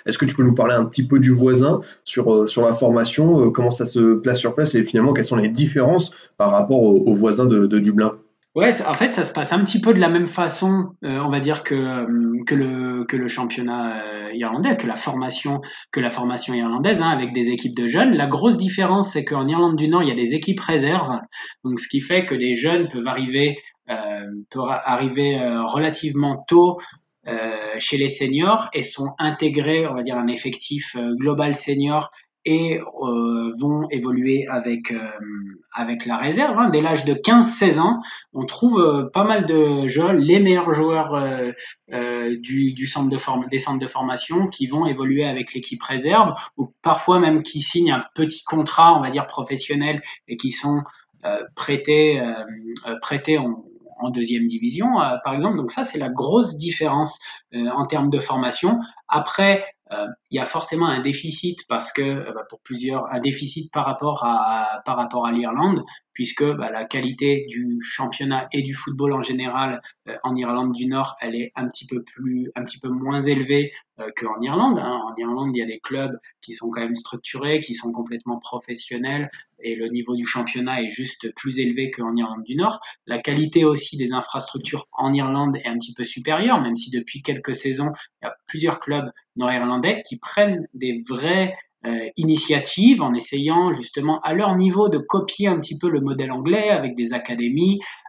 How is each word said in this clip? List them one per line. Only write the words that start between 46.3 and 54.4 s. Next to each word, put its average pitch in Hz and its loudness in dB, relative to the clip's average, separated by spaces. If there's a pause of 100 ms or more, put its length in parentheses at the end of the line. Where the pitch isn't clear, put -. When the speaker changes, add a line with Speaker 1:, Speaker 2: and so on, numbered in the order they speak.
Speaker 2:
ou 135 -2 (120)
parfois 170 4
même 156 4
qui 151 -8
signent 165 2
un 123 -2 (100)
petit 156 -2
contrat, 165 4
on 139 0
va 131 -4
dire, 139 -2
professionnel 143 -4 (260)
et 120 -10
qui 131 -4
sont, 143 -2 (420)
euh, 104 -2 (120)
prêtés, 147 2
euh, 120 -2 (540)
euh, 117 -6
prêtés 147 0
en, 117 -2 (360)
en 127 -4
deuxième 117 0